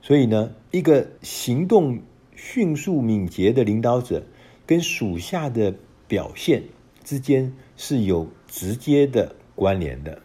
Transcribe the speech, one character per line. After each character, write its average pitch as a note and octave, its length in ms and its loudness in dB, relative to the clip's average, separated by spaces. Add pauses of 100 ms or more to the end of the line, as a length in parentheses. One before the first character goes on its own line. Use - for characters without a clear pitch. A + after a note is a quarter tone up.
所 - 160 4
以 C#3 80 6
呢， A2 280 0 (180)
一 F3+ 100 -2
个 D3 260 4 (140)
行 C#3 480 -4
动 D3+ 320 2 (340)
迅 F#3 400 -2
速 D3+ 280 -2
敏 G#2+ 240 0
捷 F#2 260 2
的 B2+ 100 2
领 G#2+ 200 0
导 A#2+ 180 0
者 E2+ 240 -6 (400)
跟 E3 160 2
属 G2+ 380 -4
下 D3+ 320 -6
的 G#2+ 240 0 (340)
表 - 260 -4
现 - 280 0 (420)
之 C#3 160 -6
间 C3 320 2 (240)
是 B2+ 280 -2
有 E2+ 220 0 (220)
直 F#2+ 260 -6
接 C#3+ 320 2
的 A#2 300 -2 (180)
关 F#2+ 240 0
联 C#2 240 -6
的。 D#2 220 -14